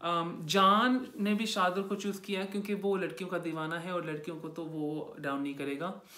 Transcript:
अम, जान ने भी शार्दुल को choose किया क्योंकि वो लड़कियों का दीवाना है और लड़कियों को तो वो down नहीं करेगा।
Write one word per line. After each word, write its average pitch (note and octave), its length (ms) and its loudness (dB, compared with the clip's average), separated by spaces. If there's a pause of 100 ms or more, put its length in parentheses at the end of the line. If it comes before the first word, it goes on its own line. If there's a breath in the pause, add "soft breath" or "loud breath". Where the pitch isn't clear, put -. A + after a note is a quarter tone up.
अम, E3+ 400 0
जान G3 680 6 (120)
ने G3+ 140 2
भी A3 120 0
शार्दुल F#3+ 380 2
को G3 120 -2
choose G3+ 260 -4
किया F#3+ 240 -4
क्योंकि G3+ 280 -4
वो G3 240 0
लड़कियों F#3 320 -4
का F3+ 80 -2
दीवाना E3 420 -2
है F3 140 -6
और E3 160 -2
लड़कियों D#3 280 -6
को D#3 120 -8
तो E3 140 -8
वो D3+ 560 -4
down C#3 220 -2
नहीं C#3+ 140 -4
करेगा। C#3+ 460 -6 (160 loud breath)